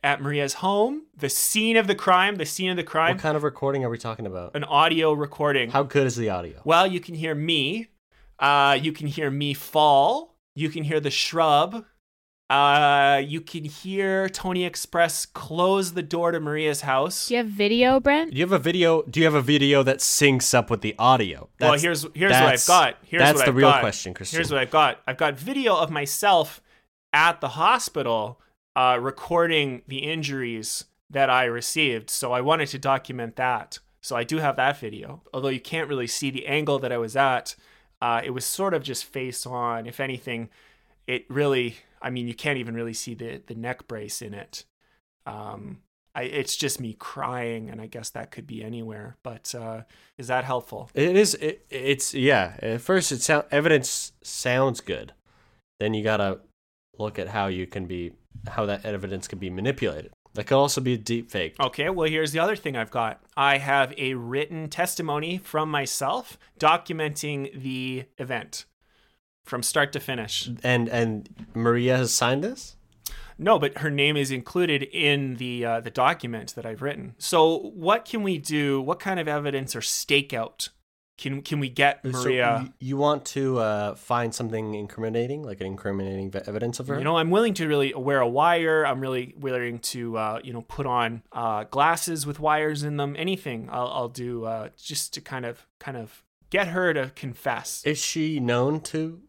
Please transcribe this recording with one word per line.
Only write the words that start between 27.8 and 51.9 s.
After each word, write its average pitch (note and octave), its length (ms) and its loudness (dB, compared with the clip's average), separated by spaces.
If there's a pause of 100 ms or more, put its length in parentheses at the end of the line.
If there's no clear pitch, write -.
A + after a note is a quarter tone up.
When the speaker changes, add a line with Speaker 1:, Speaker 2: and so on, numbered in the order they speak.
Speaker 1:
uh, B2+ 260 4
recording D3 880 0
the C3+ 120 -8
injuries C3+ 880 -6 (240)
that C#3 220 4
I B2+ 140 6
received. A#2+ 680 -2
So B2 220 -2
I B2 80 0
wanted D3+ 260 2
to C#3 100 -8
document B2 600 -4
that. B2 420 -4 (220)
So - 140 -8
I A#2 80 -2
do D3+ 140 -4
have D3 200 0
that C#3 200 2
video, - 460 -12 (100)
although C3+ 160 -4
you C3 120 -4
can't D#3+ 280 -6
really B2+ 180 -4
see C#3 220 -4
the B2+ 160 -8
angle D3 340 0
that B2 120 -4
I A#2+ 80 -2
was A2+ 160 -4
at. C3+ 400 0 (440)
Uh, A#2 240 0
it C3+ 80 -8
was B2 140 -6
sort F#3+ 300 -2
of C#3 80 -2
just - 220 -8
face B2+ 420 -8
on. A#2+ 400 -4
If A#2+ 120 -16
anything, B2 500 -6 (580)
it B2+ 220 -4
really, B2+ 480 0 (240)
I - 80 -6
mean, B2 180 -6
you A#2+ 60 -8
can't C#3+ 240 -4
even A#2 180 -8
really A#2 180 -6
see A#2 200 -10
the, A#2 320 -12
the A#2 100 -14
neck A#2 320 -10
brace G#2+ 340 -12
in G#2+ 120 -14
it. - 320 -16 (600)
Um, G#2 540 -14 (360)
I, B2 80 -6
it's C3+ 340 -6
just C#3 240 -4
me A2+ 180 -8
crying, A#2+ 680 -8
and A2+ 100 -14
I A2 80 -14
guess A2+ 220 -12
that A#2 220 -12
could - 140 -16
be A#2 180 -12
anywhere. A2 600 -12
But, A#2 320 -12
uh, A2+ 280 -10 (340)
is A#2+ 100 -14
that B2+ 160 2
helpful? B2 500 -6
Speaker 2:
It E3 220 2
is. G3+ 200 6
It, D#3 340 -6
it's, C3+ 440 -2